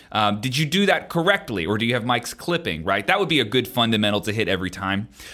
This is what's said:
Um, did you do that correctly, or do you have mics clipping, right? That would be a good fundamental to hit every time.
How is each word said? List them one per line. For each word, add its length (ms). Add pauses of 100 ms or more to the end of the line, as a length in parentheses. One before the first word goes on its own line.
(120)
Um, 300
did 160
you 80
do 180
that 240
correctly, 560
or 140
do 80
you 80
have 100
mics 320
clipping, 480
right? 220
That 120
would 120
be 100
a 60
good 200
fundamental 560
to 120
hit 140
every 200
time. 400 (260)